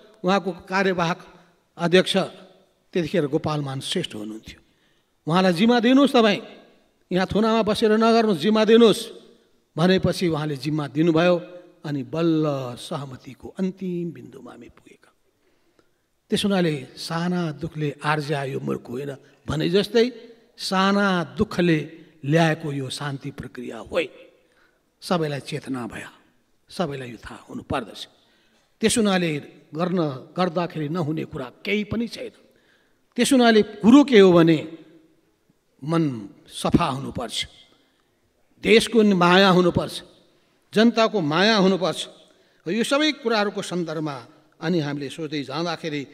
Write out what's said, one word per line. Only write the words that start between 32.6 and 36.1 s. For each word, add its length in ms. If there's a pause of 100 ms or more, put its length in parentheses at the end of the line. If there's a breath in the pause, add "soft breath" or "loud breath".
त्यस 160
हुनाले 300 (200)
कुरो 220
के 160
हो 120
भने 260 (1200)
मन 200 (440)